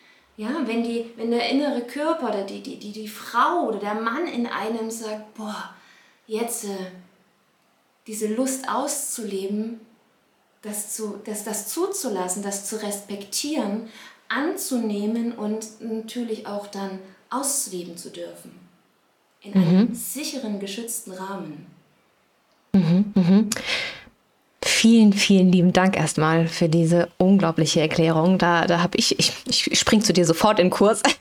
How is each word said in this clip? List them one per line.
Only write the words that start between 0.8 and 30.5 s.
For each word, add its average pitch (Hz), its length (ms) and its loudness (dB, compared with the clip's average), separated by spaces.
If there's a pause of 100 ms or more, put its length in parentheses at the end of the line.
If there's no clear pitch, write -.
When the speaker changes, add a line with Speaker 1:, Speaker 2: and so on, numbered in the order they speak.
Speaker 1:
die, 233 320 -6
wenn 233 160 -4
der - 160 -2
innere 262 340 0
Körper 302 460 -4
oder 202 160 -4
die, 202 180 -12
die, - 160 -14
die, 208 140 -14
die 214 160 -14
Frau 294 580 -2
oder 208 120 -4
der 208 160 -6
Mann 233 340 -4
in 233 180 -4
einem 226 420 -6
sagt, 214 460 -10
Boah, 208 400 -12 (540)
jetzt, 220 360 -6
äh, 190 280 -8 (1120)
diese 214 220 -4
Lust 254 400 -4
auszuleben, 214 1120 -6 (880)
das - 260 -10
zu, 202 300 -8
das, 208 200 -10
das 220 240 -8
zuzulassen, 208 760 -4
das 202 240 -8
zu 214 160 -8
respektieren, 214 1080 -6 (400)
anzunehmen 233 1040 -4
und 214 480 -8
natürlich 226 680 -8
auch 202 200 -10
dann 190 320 -10 (320)
ausleben 185 680 -6
zu - 140 -16
dürfen. 170 420 -16 (880)
In 202 120 -14
Speaker 2:
Mhm. 196 40 -2 (120)
Speaker 1:
einem 190 260 6
sicheren, 226 680 -8
geschützten 196 520 -10
Rahmen. 185 540 -10 (1080)
Speaker 2:
Mhm, 185 420 4
mhm. 196 360 6 (1120)
Vielen, 226 500 8
vielen 190 380 6
lieben 180 220 6
Dank 190 240 4
erstmal 160 520 2
für 165 200 0
diese 170 400 4 (100)
unglaubliche 170 600 4
Erklärung. 160 580 4
Da, 170 280 4
da 170 160 2
hab 175 140 0
ich, - 220 0
ich, - 140 0 (140)
ich - 320 0
spring 214 240 4
zu 220 100 4
dir 175 140 4
sofort 165 320 4